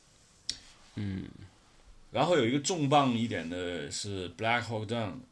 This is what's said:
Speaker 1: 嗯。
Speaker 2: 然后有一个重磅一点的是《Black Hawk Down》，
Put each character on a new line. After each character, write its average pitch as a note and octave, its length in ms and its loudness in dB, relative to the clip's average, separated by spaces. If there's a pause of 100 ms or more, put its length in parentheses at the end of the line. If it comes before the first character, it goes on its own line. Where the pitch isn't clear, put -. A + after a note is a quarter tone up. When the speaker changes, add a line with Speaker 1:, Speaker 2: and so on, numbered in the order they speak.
(960)
Speaker 1:
嗯。 F#2+ 320 -4 (840)
Speaker 2:
然 C3 160 2
后 F3 100 4
有 B2 100 6
一 A#2 60 2
个 C#3+ 80 2
重 D#3 280 0
磅 C3+ 280 6
一 A2+ 100 0
点 F2+ 220 -2
的 F2 420 -4
是 F#2+ 460 -6
《Black A#2 280 0
Hawk G#2+ 220 -4
Down》， G#2+ 280 -4 (180)